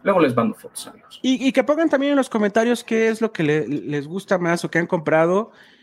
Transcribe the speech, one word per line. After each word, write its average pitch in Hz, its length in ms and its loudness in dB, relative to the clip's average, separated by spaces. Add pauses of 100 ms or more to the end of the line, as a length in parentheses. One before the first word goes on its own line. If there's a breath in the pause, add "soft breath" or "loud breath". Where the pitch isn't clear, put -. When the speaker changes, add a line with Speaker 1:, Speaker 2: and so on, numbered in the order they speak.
Speaker 1:
Luego 190 180 2
les 135 140 2
mando 113 220 0
fotos, - 320 -16
amigos. - 340 -20
Speaker 2:
Y, 254 240 0
y 269 60 2
que 254 100 2
pongan 302 260 0
también 277 240 0
en 285 40 2
los 262 140 0
comentarios 226 520 0
qué 220 260 0
es 220 120 -2
lo 220 120 -2
que 170 120 -2
le, 151 240 0
les 143 400 -6
gusta 185 300 -2
más 175 260 -2
o 165 80 -6
qué 165 80 0
han 170 80 -2
comprado 170 640 0 (300 soft breath)